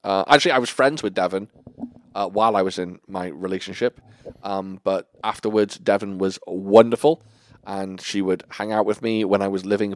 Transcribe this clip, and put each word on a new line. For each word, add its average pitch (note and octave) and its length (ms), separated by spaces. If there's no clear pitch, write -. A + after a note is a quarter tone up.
uh, G2 240
actually, D3+ 240
I C3 80
was A#2+ 100
friends C#3 320
with G2 120
Devon, F#2+ 340
uh, G2 140
while G#2+ 300
I F#2+ 40
was F#2 160
in F2+ 300
my F#2 200
relationship. F#2 760
Um, F#2+ 400
but F#2+ 260
afterwards, G#2+ 540
Devon G2+ 400
was F#2+ 280
wonderful, A2+ 760
and F#2+ 360
she G2+ 200
would F#2 280
hang G#2+ 240
out G#2+ 120
with G#2 160
me A2 220
when G2 180
I G2 60
was F#2+ 180
living G2+ 300